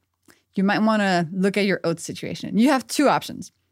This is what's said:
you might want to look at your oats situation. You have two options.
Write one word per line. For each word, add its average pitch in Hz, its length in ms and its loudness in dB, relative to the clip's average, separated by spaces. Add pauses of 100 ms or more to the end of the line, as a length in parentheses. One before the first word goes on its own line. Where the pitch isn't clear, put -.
(540)
you 190 100 0
might 202 180 2
want 214 180 2
to 175 320 0
look 190 240 0
at 202 80 2
your 190 200 0
oats 165 180 -4
situation. - 560 -8
You 247 120 6
have 262 180 0
two 277 200 2
options. - 440 -2 (200)